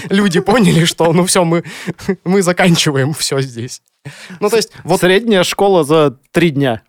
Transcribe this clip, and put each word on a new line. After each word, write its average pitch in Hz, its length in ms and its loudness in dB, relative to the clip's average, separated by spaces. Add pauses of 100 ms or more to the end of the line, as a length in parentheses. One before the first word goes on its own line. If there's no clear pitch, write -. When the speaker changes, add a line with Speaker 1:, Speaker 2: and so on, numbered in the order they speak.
(120)
Speaker 1:
Люди 196 300 0
поняли, 180 440 2
что, 165 280 0
ну, 175 120 2
всё, 185 200 0
мы, 165 180 0 (340)
<laughs> - 280 -6
мы 190 180 2
заканчиваем 165 720 0
всё 139 280 -4
здесь. 127 400 -10 (580)
Ну, 208 100 -2
то 226 80 0
есть, - 140 -2 (120)
вот 156 180 0
Speaker 2:
Средняя 190 420 2
школа 190 400 2
за 147 340 2 (140)
три 170 200 2
дня. 131 380 -2